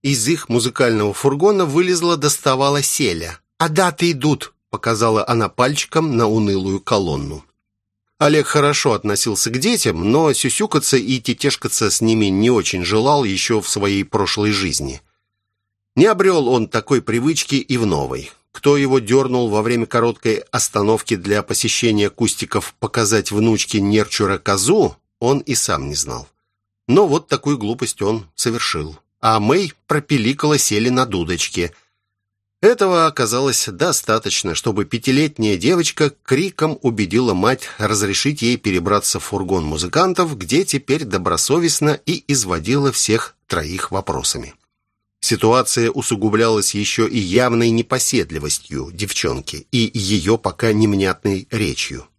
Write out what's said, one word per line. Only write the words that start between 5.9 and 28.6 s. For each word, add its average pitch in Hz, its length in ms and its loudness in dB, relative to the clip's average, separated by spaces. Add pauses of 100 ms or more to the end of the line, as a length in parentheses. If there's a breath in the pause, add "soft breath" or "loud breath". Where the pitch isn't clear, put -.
на 117 100 4
унылую 98 520 0
колонну. 76 680 -2 (720)
Олег 151 300 4
хорошо 143 460 2
относился 104 580 -2
к 123 80 -4
детям, 110 520 0
но 147 220 4
сюсюкаться 139 640 0
и 123 220 0
тетешкаться 117 720 -2
с - 100 0
ними 113 260 2
не 101 220 2
очень 92 360 0
желал 123 380 2
ещё 104 380 0
в - 80 -8
своей 101 340 0
прошлой 104 480 0
жизни. 73 500 -4 (920)
Не 143 100 6
обрёл 185 420 4
он 120 200 2
такой 117 340 0
привычки 135 540 -2
и 127 220 -2
в 113 80 0
новой. 69 460 -2 (200)
Кто 143 260 2
его 135 220 2
дёрнул 123 500 2
во 104 120 2
время 117 240 0
короткой 117 640 0
остановки 107 640 0
для 101 260 0
посещения 107 680 0
кустиков - 680 -2
показать 107 520 0
внучке 107 500 0
Нерчура 101 560 0
козу, 113 580 0 (240)
он 131 200 0
и - 160 -4
сам 71 340 -4
не 73 60 -8
знал. - 320 -8 (600)
Но 180 200 4
вот 151 200 0
такую 143 300 -2
глупость 113 440 -6
он 104 340 -4
совершил. 85 600 -4 (220)